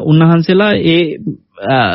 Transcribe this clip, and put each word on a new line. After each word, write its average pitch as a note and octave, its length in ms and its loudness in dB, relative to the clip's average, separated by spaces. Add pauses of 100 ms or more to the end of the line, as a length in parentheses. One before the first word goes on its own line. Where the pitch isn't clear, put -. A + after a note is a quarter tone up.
උන්වහන්සේලා E3 720 2 (120)
ඒ, E3 160 2 (680)
අ, C3 80 0 (180)